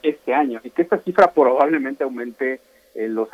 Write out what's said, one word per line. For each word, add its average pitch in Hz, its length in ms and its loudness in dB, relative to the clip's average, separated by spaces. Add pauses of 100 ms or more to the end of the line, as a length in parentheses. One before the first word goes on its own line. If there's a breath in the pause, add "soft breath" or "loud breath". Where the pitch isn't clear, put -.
este 147 280 -4
año, 131 300 -2
y 120 80 -16
que 170 120 -2
esta 196 160 -2
cifra 196 340 2
probablemente 139 720 2
aumente 127 560 -6 (340 soft breath)
en 113 180 -6
los 110 220 -4